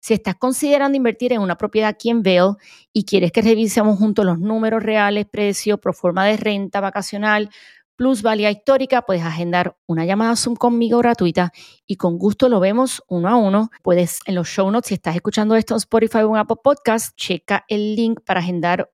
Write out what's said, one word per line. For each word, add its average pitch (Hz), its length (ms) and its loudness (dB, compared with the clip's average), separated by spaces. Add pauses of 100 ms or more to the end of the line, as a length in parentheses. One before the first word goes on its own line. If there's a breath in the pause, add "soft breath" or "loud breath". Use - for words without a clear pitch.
Si 226 120 0
estás 196 200 -4
considerando 277 600 0
invertir 247 360 0
en 220 100 0
una 180 140 -2
propiedad 214 340 0
aquí 220 200 -4
en 233 140 0
Vail 185 320 4 (360 loud breath)
y 208 120 0
quieres - 260 2
que 226 120 0
revisemos 214 560 2
juntos 214 260 2
los 170 160 0
números 220 420 -2
reales, 208 480 0
precio, 208 480 -2
proforma 185 480 -2
de 214 100 2
renta 202 440 -4
vacacional, 208 680 -4 (440 loud breath)
plusvalía 220 560 0
histórica, 262 520 0
puedes 180 200 -2
agendar 165 540 -4 (100)
una 165 200 -2
llamada 220 280 0
Zoom 233 220 -4
conmigo 233 420 0
gratuita 190 540 0 (340 loud breath)
y 190 100 -6
con 175 220 -2
gusto 208 300 2
lo 233 100 4
vemos 220 500 0
uno 175 200 -2
a 233 80 2
uno. 214 340 2 (120 loud breath)
Puedes 180 440 0
en 190 80 -4
los 175 140 -4
show 190 240 -2
notes, 240 160 -2
si 202 60 -2
estás 165 200 -6
escuchando 214 400 -2
esto 220 200 0
en 226 40 -2
Spotify 226 400 0
o 214 120 2
en 220 80 0
Apple 214 260 -2
Podcast, 233 500 0
checa - 540 -4
el 214 260 -2
link 226 300 -2
para 185 160 0
agendar 175 540 -2